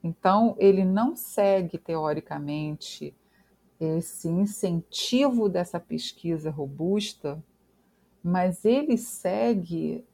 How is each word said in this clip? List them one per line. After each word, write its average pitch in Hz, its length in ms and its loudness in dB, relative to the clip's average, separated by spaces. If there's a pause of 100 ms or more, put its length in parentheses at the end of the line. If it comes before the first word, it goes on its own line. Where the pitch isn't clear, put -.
Então, 196 560 2
ele 196 240 8
não 208 320 2
segue, 196 640 0
teoricamente, 151 1400 -6 (640)
esse 165 500 -4
incentivo 208 1200 0
dessa 175 320 -2
pesquisa 160 720 -6
robusta, 156 920 -4 (840)
mas 180 400 0
ele 254 320 4
segue 180 1040 -2 (120)